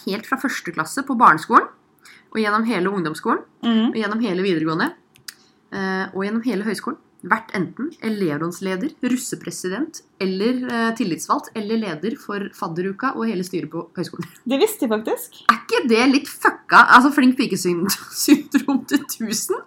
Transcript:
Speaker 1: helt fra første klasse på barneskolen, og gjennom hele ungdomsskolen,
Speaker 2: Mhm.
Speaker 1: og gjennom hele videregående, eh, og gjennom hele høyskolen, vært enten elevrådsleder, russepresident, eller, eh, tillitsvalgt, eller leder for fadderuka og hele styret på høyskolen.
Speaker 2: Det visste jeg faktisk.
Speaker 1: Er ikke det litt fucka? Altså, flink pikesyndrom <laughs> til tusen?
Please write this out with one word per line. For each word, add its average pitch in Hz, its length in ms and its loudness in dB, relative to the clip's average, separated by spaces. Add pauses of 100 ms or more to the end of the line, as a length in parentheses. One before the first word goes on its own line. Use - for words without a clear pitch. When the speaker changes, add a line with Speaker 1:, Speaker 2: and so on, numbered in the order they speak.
Speaker 1:
helt 208 200 -4
fra - 140 -2
første - 320 -6
klasse 165 320 -4
på 262 160 -4
barneskolen, 220 480 6 (640)
og 220 80 -4
gjennom 214 240 2
hele 196 240 0
ungdomsskolen, 202 540 -2 (200)
Speaker 2:
Mhm. 226 280 2
Speaker 1:
og 226 60 -2
gjennom 220 280 -2
hele 185 180 -2
videregående, 175 520 0 (800)
eh, 190 320 -4 (100)
og 190 80 -4
gjennom 226 220 -4
hele 208 180 -2
høyskolen, 220 320 -6 (300)
vært - 280 0
enten 180 380 -4 (100)
elevrådsleder, 185 920 -4 (100)
russepresident, 240 960 -6 (200)
eller, 202 420 0 (100)
eh, 226 220 0
tillitsvalgt, 214 600 -2
eller 220 220 -2
leder 190 400 -4
for 202 220 -8 (160)
fadderuka 190 600 -4
og 226 120 -4
hele 190 160 -2
styret 156 260 -6
på 165 240 -10
høyskolen. - 320 -8 (220)
Speaker 2:
Det 269 140 0
visste 381 260 0
jeg - 20 0
faktisk. 226 640 -4
Speaker 1:
Er 226 80 2
ikke 453 300 0
det 226 200 6
litt 277 180 2
fucka? - 600 4
Altså, 254 260 8
flink 254 240 6
pikesyndrom 190 1500 0
<laughs> - 20 -18
til - 180 0
tusen? 220 500 -4 (120)